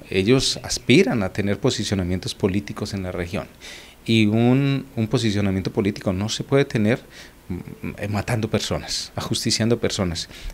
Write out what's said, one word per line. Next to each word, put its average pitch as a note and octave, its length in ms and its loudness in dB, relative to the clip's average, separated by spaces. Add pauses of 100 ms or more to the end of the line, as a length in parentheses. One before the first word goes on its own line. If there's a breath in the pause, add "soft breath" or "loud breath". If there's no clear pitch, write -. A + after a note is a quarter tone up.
(120)
ellos G2+ 500 2
aspiran C3+ 640 4
a F#2 100 -4
tener G2+ 240 -2
posicionamientos F#2+ 800 -2
políticos G#2 580 -2
en G2 80 -6
la F#2 100 -6
región. F2+ 360 -6 (580 loud breath)
Y A2+ 200 6
un, B2+ 600 4 (120)
un A2+ 100 0
posicionamiento G2+ 640 0
político G#2 400 0
no F#2+ 160 -2
se - 160 -6
puede C#3 220 2
tener, A2+ 340 2 (480 loud breath)
mm, - 640 -8
matando G#2+ 380 -2
personas, - 680 -4
ajusticiando A2+ 640 0
personas. F2+ 480 -2 (260 loud breath)